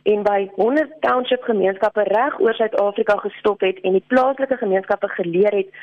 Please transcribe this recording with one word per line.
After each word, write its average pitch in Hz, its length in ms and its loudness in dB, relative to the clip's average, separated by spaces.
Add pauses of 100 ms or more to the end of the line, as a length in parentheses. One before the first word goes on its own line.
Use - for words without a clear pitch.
en 208 200 0
by 202 320 0
honderd 285 440 0
township 254 440 0
gemeenskappe 208 600 0
reg 220 360 0
oor 226 140 2
Suid-Afrika 208 640 0
gestop 202 440 -4
het 185 180 0
en 185 120 -2
die 185 160 2
plaaslike 262 500 0
gemeenskappe 196 500 -2
geleer 190 480 0
het 196 140 -2 (120)